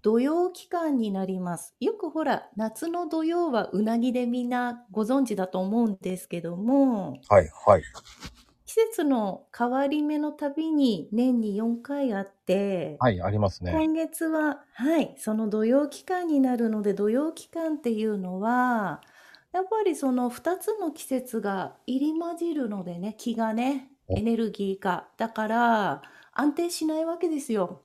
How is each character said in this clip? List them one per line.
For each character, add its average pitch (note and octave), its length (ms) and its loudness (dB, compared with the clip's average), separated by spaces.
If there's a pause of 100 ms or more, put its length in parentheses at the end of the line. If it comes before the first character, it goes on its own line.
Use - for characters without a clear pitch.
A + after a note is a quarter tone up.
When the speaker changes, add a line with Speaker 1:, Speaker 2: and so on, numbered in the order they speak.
Speaker 1:
土 A3 200 4
用 E4 300 2
期 - 180 -18
間 E4 280 0
に A3 140 0
な F#3+ 160 -2
り F#3 140 -4
ま F3 180 -6
す。 - 220 -16
よ G#4 140 0
く F#4+ 140 -6
ほ D#4 140 -4
ら、 A3 320 0
夏 A3 320 -6
の E4+ 220 -4
土 D#4+ 160 -2
用 E4+ 260 0
は A3 220 0
う F#3+ 100 0
な A3+ 160 0
ぎ B3 140 2
で B3 140 -2
み B3 180 -2
ん A#3+ 40 -4
な B3 440 -4
ご G#3+ 100 -2
存 C4 220 2
知 A3 100 -2
だ F#3 140 -2
と F#3 100 -4
思 G#3 260 0
う A3+ 40 2
ん F#3+ 120 -4
で F#3 180 -4
す - 100 -16
け F3 120 -6
ど E3+ 160 -8
も、 A3+ 600 2 (100)
Speaker 2:
は G2 140 10
い D#2+ 80 -2 (160)
は G2+ 120 10
い。 D2+ 40 0 (800)
Speaker 1:
季 - 100 -14
節 A4 300 2
の A3+ 420 0 (100)
変 A#3+ 140 0
わ C4+ 180 2
り D4+ 140 0
目 D4 160 0
の D4+ 120 -2
た D4 200 -4
び D#4+ 200 -2
に B3+ 400 2
年 A#3+ 300 4
に G#3 160 0
四 A#3 260 -2
回 C#4 320 -2
あ G3 60 -2
っ G3 120 -10 (140)
て、 F#3 540 0
Speaker 2:
は B2+ 100 6
い、 F2+ 100 -2
あ F#2 80 -2
り G#2 120 0
ま G2+ 100 4
す - 140 -14
ね。 F2+ 80 -2
Speaker 1:
今 D#4+ 200 2
月 D#4+ 320 -4
は、 D4+ 380 0 (120)
は D4+ 260 2
い、 - 180 -4
そ G#3+ 160 -2
の A3 140 0
土 G#3+ 160 0
用 C4+ 240 4
期 - 160 -14
間 F4+ 240 -2
に D4 100 4
な B3+ 180 4
る A3+ 140 2
の G#3+ 100 -2
で、 G3+ 140 0
土 G#3 160 0
用 D4 220 0
期 - 180 -18
間 D#4+ 260 -4
っ D4+ 40 -8
て A#3+ 100 -2
い G#3+ 140 -2
う G#3+ 140 0
の F#3 200 -6
は、 A3+ 600 0 (520)
や F4+ 100 0
っ - 80 0
ぱ A4 140 0
り E4+ 120 2
そ C4 160 0
の B3 160 0
二 E4 300 -2
つ G#4+ 200 -2
の F4 120 -2
季 - 140 -14
節 B3 360 -4
が G3 360 -4 (100)
入 C#4 260 0
り D#4+ 60 -2
混 E4+ 180 -4
じ E4+ 160 -2
る C4+ 160 -2
の G3+ 160 -6
で F3 140 -8
ね、 G#3 180 -6
気 A3+ 180 -4
が A3+ 200 0
ね、 C4 360 -2 (160)
Speaker 2:
お。 F#3+ 120 0
Speaker 1:
エ - 20 0
ネ A3+ 160 2
ル A3+ 140 0
ギ F#3+ 280 -4
ー - 60 -18
が。 F3 320 -2
だ A3+ 140 -4
か G#3+ 180 -4
ら、 A3 540 2 (320)
安 C#4+ 200 2
定 F4 140 0
し E4+ 160 -4
な D#4 140 0
い D#4+ 80 0
わ E4 100 -4
け E4+ 140 0
で D4+ 100 -2
す A#3 140 -4
よ。 F#3 300 -2